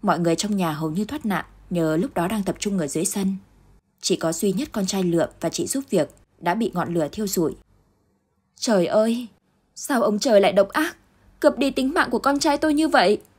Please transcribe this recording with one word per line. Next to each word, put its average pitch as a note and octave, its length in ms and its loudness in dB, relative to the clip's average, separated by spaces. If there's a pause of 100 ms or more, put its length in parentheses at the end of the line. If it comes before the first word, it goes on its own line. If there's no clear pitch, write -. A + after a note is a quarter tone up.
Mọi F3 160 2
người E3+ 180 2
trong G#3 200 -2
nhà F3 160 0
hầu D#3 180 -4
như F3+ 140 -2
thoát C#4 220 -8
nạn F#3+ 180 -2 (260)
nhờ D#3+ 260 0
lúc G3+ 180 -2
đó F3 140 -2
đang G#3+ 140 -4
tập F#3+ 160 -4
trung G3+ 200 -4
ở D#3+ 80 -2
dưới D#3 180 -4
sân. G3 320 -2 (640)
Chỉ - 160 -2
có E3 160 -2
duy G3 200 0
nhất A3 200 -2
con G3 140 -2
trai F#3+ 160 -2
Lượm E3+ 260 2 (120)
và E3+ 80 -2
chị - 180 -4
giúp C4+ 240 -4
việc D#3+ 200 0 (300)
đã F3 140 -2
bị A3 200 -2
ngọn E3+ 200 -2
lửa D#3+ 180 0
thiêu G#3+ 140 -6
rụi. F3 300 -2 (1000)
Trời G3 300 2
ơi, A#3 400 2 (480)
sao - 280 -2
ông G#3 160 0
trời G#3 220 6
lại F#3+ 120 4
độc G3 160 4
ác, D#4 280 -2 (440)
cướp - 180 4
đi C#4 120 0
tính C4+ 240 -2
mạng E4 160 0
của A#3 80 -2
con C#4 200 0
trai C#4+ 200 2
tôi D#4 160 2
như D#4 140 2
vậy? G#3 320 4 (180)